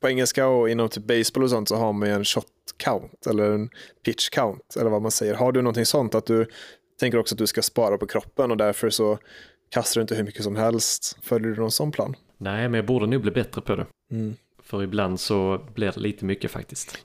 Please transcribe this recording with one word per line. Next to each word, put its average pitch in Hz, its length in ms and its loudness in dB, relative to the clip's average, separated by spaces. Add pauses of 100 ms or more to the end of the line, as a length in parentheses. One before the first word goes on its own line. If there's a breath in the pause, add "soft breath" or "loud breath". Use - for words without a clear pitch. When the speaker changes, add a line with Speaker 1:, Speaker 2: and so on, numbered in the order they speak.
Speaker 1:
på 131 80 2
engelska 131 400 2
och 120 220 4
inom 117 180 2
typ 107 160 -8
baseball 117 400 2
och 127 60 4
sånt 107 180 0
så 110 80 2
har 110 160 2
man 104 160 0
ju 104 60 2
en 101 100 0
shot - 220 -2 (300)
count - 540 -4
eller 104 220 2
en 107 180 -2 (340 loud breath)
pitch - 240 0
count - 520 -2
eller 113 100 4
vad 107 120 2
man 110 80 -2
säger. 107 240 0
Har 123 180 2
du 127 100 4
någonting 117 240 2
sånt 127 280 2
att 110 120 0
du 113 200 4 (540 loud breath)
tänker 120 180 2
också 113 160 0
att 110 40 -10
du 110 80 2
ska - 160 -2
spara 104 360 2
på 104 80 -4
kroppen 120 440 -2
och 113 60 2
därför 107 340 2
så 107 280 2 (520 loud breath)
kastar 117 300 0
du - 20 0
inte 110 120 -2
hur 113 100 -2
mycket 104 200 -8
som 101 120 -4
helst? 110 640 0
Följer 113 280 0
du 104 60 -4
någon 110 140 -2
sån 151 220 -2
plan? - 240 -4 (220)
Speaker 2:
Nej, 104 300 -2
men 117 60 0
jag 110 120 0
borde 117 200 2
nog 123 160 0
bli 104 80 0
bättre - 300 -4
på 101 160 -2
det. 101 100 -6 (240)
Speaker 1:
Mm. 113 240 -4 (280)
Speaker 2:
För 101 200 -6
ibland 95 380 -2
så 95 400 0 (140)
blir 110 180 -2
det - 80 -8
lite 104 240 -4
mycket - 260 -2
faktiskt. - 540 -12